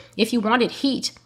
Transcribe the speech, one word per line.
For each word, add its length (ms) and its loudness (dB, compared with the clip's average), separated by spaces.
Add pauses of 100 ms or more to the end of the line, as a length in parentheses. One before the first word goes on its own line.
(160)
if 160 0
you 80 2
wanted 320 2
heat, 400 -2 (140)